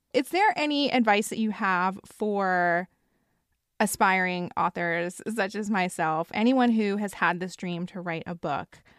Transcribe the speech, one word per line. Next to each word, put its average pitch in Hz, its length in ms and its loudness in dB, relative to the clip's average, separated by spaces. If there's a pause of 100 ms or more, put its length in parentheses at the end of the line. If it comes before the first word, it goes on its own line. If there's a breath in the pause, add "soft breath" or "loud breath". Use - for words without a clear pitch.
(140)
Is 269 160 0
there 392 260 2
any 294 340 0
advice 214 380 4
that - 100 -8
you 220 120 0
have 190 560 0
for 185 800 0 (920)
aspiring 185 760 2
authors 170 640 -2 (140)
such 214 200 -2
as 208 160 -4
myself, 175 640 0
anyone 247 360 4
who 214 280 2
has 208 160 -4
had 175 260 0
this 180 160 -8
dream 175 300 -6
to 180 140 -10
write 170 260 -6
a 180 80 -8
book? - 440 -6 (200 soft breath)